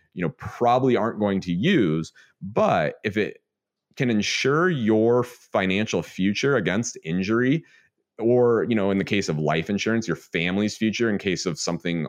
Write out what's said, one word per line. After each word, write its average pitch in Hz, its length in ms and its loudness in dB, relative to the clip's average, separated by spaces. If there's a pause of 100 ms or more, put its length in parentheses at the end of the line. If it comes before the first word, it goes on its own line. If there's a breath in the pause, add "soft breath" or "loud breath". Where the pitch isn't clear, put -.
(140 soft breath)
you 90 100 -6
know, 82 140 -2
probably 123 580 2
aren't 107 240 -2
going 98 220 0
to 90 100 -6
use. 87 640 0 (280 soft breath)
But 101 600 0
if 104 140 -2
it 95 240 -4 (560)
can 127 120 0
insure 135 600 0
your 117 540 2
financial 98 800 -2
future 104 540 0
against 101 480 -2
injury, 113 640 0 (540 soft breath)
or, 117 480 4
you 117 80 0
know, 98 140 2
in 98 80 2
the 95 60 0
case 101 260 -2
of 78 80 0
life 78 320 0
insurance, 110 380 -2
your 82 80 -2
family's 92 600 -2
future 110 320 0
in 101 120 -2
case 90 260 -2
of 85 140 -4
something 85 500 -4